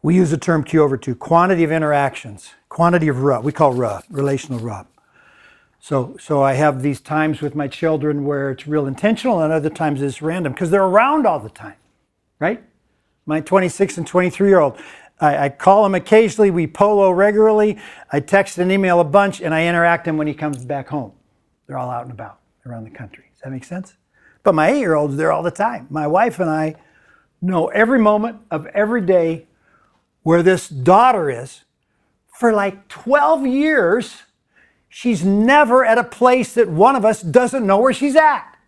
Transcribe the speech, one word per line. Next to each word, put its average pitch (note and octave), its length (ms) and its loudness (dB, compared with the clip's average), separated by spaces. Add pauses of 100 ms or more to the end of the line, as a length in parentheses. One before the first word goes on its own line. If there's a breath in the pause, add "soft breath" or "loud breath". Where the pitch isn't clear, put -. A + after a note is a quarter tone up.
We D#3+ 120 0
use F3+ 160 4
the D#3 80 -2
term D#3+ 260 0
Q D#3+ 180 2
over C3+ 140 2
two, B2 180 -8
quantity E3+ 500 2
of D3+ 80 -2
interactions, C#3+ 800 -4 (160)
quantity E3+ 400 2
of B2+ 140 -2
rub, B2+ 220 0
we D3+ 80 -2
call C#3+ 200 2
rub, A2+ 360 -4
relational C#3 520 -6
rub. G#2+ 260 -10 (920 soft breath)
So, C#3 380 -4
so C#3+ 240 -2
I C3+ 120 2
have C#3 280 0
these C#3 180 -4
times D#3 400 -4
with C#3+ 140 -8
my C#3+ 140 -6
children D3+ 560 -4
where C#3 260 -4
it's C3 160 -12
real D3 200 -2
intentional G#3 560 -2
and D#3 100 0
other D#3 180 -2
times D3 300 -4
it's C#3 220 -6
random D#3 320 -4
'cause E3+ 160 -4
they're G3 140 2
around A#3+ 420 2
all D#3 140 0
the G#2+ 100 -16
time, - 260 -20 (600)
right? G#3+ 240 -4 (640)
My D#3 140 -4
twenty-six F#3 580 -2
and E3 80 -8
twenty-three-year-old, F3+ 720 2 (420 loud breath)
I, D3 260 2
I - 20 -2
call G3 360 4
him G3 100 0
occasionally, G#3 560 4
we E3+ 160 -2
polo G3+ 440 2
regularly, G#3 680 2 (320 loud breath)
I C#3+ 100 -2
text G3 380 -2
and F#3 140 0
email F#3 280 2
a E3+ 40 2
bunch, G3 360 0
and D#3+ 120 -4
I D#3+ 140 0
interact E3+ 400 0
him D#3+ 100 -2
when D3+ 100 -2
he D3 80 -6
comes C#3 300 -8
back C3+ 240 -8
home. C3+ 240 -8 (540)
They're C3+ 120 -12
all B2+ 120 -8
out B2 140 -8
and B2+ 80 -18
about A2 260 -18 (260)
around A2+ 200 -16
the G#2+ 60 -20
country. - 420 -20
Does - 100 -20
that C3+ 80 -14
make C3 140 -12
sense? F#3 320 -14 (460 soft breath)
But G3 120 2
my D#3 160 2
eight-year-old's D#3 460 0
there D#3+ 160 0
all E3 100 -2
the E3+ 80 -4
time. G#3+ 380 -6
My D3+ 180 -6
wife F#3 340 -2
and E3 100 -2
I D#3 260 -4 (640 soft breath)
know F3 280 -2
every A3+ 300 2
moment G#3+ 520 0
of D#3 180 -8
every G#3+ 320 -2
day E3 460 0 (760)
where E3 200 2
this F#3 260 0
daughter F3 640 2
is. B2+ 340 -12 (640)
For, - 260 0
like, G3+ 360 -2
twelve C#4+ 580 0
years, B3+ 760 0 (640)
she's G3+ 360 -4
never A#3+ 600 4
at A3+ 120 4
a A#3+ 80 0
place B3 500 0
that A3+ 140 2
one A3 280 4
of G3+ 100 -2
us A3 160 0
doesn't A#3+ 440 0
know G3 120 2
where B3+ 160 2
she's C#4+ 220 -2
at. D4+ 400 0 (120)